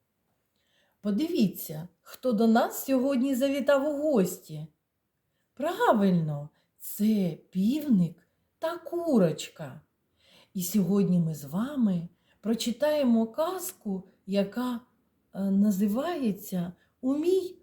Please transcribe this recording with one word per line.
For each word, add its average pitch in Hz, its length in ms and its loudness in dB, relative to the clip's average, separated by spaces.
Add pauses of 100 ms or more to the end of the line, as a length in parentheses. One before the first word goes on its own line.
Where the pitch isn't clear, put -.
(1000)
Подивіться, 202 880 -2 (140)
хто - 300 -4
до 226 140 2
нас 233 380 2
сьогодні 269 500 0
завітав 277 540 2
у 285 140 -4
гості. 180 640 0 (880)
Правильно, 196 960 2 (280)
це 202 600 0 (120)
півник 208 760 0 (300)
та 339 200 -6
курочка. 185 1040 -2 (760)
І 185 80 -4
сьогодні 180 560 2
ми 160 160 0
з 139 100 -12
вами 190 640 -2 (320)
прочитаємо 233 840 0
казку, 302 760 -6 (240)
яка, 214 540 -2 (540)
е, 196 160 -2
називається 202 1200 0 (280)
«Умій 320 640 0